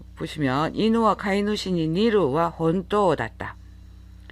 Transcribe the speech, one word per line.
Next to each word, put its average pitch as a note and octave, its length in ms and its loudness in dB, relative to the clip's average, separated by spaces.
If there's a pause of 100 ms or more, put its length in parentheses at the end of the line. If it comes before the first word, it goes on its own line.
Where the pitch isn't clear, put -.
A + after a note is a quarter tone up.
(160)
보시면 C#3+ 600 -2
이누와 A3 400 2
가이누시니 G3 720 -2
니루와 E3+ 600 2
혼또 E3+ 680 0
dat다. - 400 -8 (760)